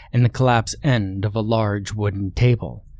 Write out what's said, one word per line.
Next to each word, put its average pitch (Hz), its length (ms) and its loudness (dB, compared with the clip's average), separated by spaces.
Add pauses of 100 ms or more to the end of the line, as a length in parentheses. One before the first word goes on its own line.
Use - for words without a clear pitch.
(120)
and 120 120 4
the 117 60 4
collapsed 123 520 0
end 101 440 0
of 104 100 -2
a 113 60 0
large 107 520 0
wooden 98 380 -4
table. 117 540 0 (140)